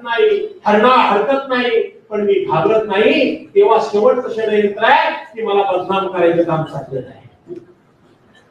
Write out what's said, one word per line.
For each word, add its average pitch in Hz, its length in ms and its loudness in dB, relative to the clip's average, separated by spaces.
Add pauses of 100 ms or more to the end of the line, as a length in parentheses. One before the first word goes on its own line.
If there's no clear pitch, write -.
नाही, 220 640 -2
हरणा-, 220 320 4
हरकत 208 500 0
नाही, 240 320 0
पण - 400 -8
मी 202 120 0
घाबरत - 540 0
नाही. - 580 0 (100)
तेव्हा 202 260 4
शेवटचं 247 480 0
षडयंत्र 214 540 -2
आहे 220 420 2 (100)
की 220 120 -6
मला 196 240 2
बदनाम 180 360 -2
करायचं 170 360 2
काम 160 200 -2
साधलं 135 380 -10
नाही. - 520 -20 (960)